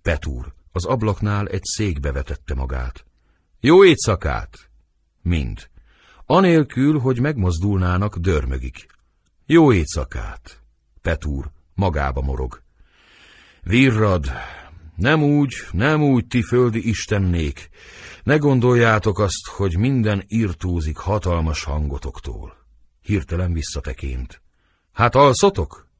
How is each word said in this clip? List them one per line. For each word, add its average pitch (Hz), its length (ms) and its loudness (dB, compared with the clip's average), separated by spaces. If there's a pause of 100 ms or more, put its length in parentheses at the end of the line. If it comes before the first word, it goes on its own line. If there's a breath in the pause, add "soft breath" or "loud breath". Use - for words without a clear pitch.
Petúr, 73 520 -6 (180)
az 87 140 -6
ablaknál 104 600 -2
egy - 160 -6
székbe 73 480 -4
vetette - 420 -8
magát. 64 520 -6 (540)
Jó 180 260 8
éjszakát! - 840 0 (520)
Mind. 73 480 -4 (560 soft breath)
Anélkül, 156 760 4
hogy 123 200 0
megmozdulnának, 95 1000 0
dörmögik. 65 680 -4 (600)
Jó 151 280 6
éjszakát! - 920 -6 (380)
Petúr 73 500 -6 (240)
magába 71 460 -2
morog. 65 400 -6 (1000 soft breath)
Virrad, 104 680 2 (640 loud breath)
nem 147 280 2
úgy, 147 300 2 (180)
nem 147 320 0
úgy, 131 240 2
ti 120 140 0
földi 120 460 0
istennék. 90 840 -2 (540 loud breath)
Ne 147 140 2
gondoljátok 117 840 2
azt, - 280 -2
hogy 92 300 -2
minden 107 500 0
irtózik 87 720 -2
hatalmas 85 680 -2
hangotoktól. 67 1000 -8 (360)
Hirtelen 90 520 -2
visszatekint. 69 880 -8 (500)
Hát 117 240 2
alszotok? 139 720 4 (100)